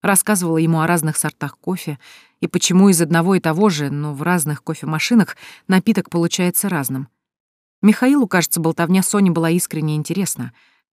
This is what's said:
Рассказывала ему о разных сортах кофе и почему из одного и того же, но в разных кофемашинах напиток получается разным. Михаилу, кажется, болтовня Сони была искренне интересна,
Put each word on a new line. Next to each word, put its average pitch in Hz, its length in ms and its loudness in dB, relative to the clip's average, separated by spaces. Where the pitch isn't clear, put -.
Рассказывала 185 560 0
ему 165 240 2
о 160 60 0
разных 160 320 0
сортах - 400 -8
кофе 165 400 -8
и 180 60 -4
почему 185 420 4
из 175 140 4
одного 165 320 2
и 180 60 2
того 170 280 2
же, 147 220 -2
но 147 240 -6
в 139 80 -10
разных 156 420 -2
кофемашинах 160 720 0
напиток 190 400 0
получается 175 600 -2
разным. 135 380 -6
Михаилу, 247 440 4
кажется, 175 320 -2
болтовня 170 440 0
Сони 202 260 2
была 165 220 0
искренне 156 440 -2
интересна, 151 600 -6